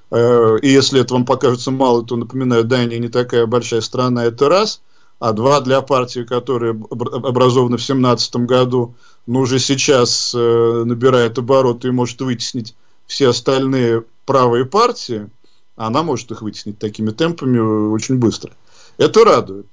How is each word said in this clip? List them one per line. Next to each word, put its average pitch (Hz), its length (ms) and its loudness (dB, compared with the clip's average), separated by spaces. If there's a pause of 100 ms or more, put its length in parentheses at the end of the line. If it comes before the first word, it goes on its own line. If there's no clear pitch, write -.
(100)
Э, 117 500 4
и 143 80 2
если 135 320 4
это 123 140 0
вам 123 100 2
покажется 123 460 -2
мало, 127 340 0
то, 123 120 -6
напоминаю, 120 480 0
Дания 117 340 -2
не 120 100 -6
такая 123 380 0
большая 113 360 -2
страна — 123 420 -2
это 120 240 2
раз. 202 320 0 (400)
А 110 120 0
два, 135 280 2
для 131 200 0
партии, 127 440 -4
которая 120 460 -2
об-, 110 320 -8
об-, 127 240 -6
образована 123 500 2
в 117 60 -6
семнадцатом 123 640 0
году, 127 480 0 (320)
но 123 140 -2
уже 131 180 0
сейчас, 127 760 0
э, 117 520 2
набирает 120 520 2
обороты 127 500 0
и - 20 -2
может 123 300 -2
вытеснить 123 560 -8 (300)
все 135 220 0
остальные 131 760 0 (200)
правые 127 400 2
партии, 127 640 -2 (480)
она 113 280 -2
может 139 260 -6
их 110 100 -12
вытеснить 104 380 -12
такими 110 320 -6
темпами, 120 480 -2
э, 107 320 0
очень 113 280 -2
быстро. - 340 -2 (440)
Это 220 280 4
радует. 110 480 0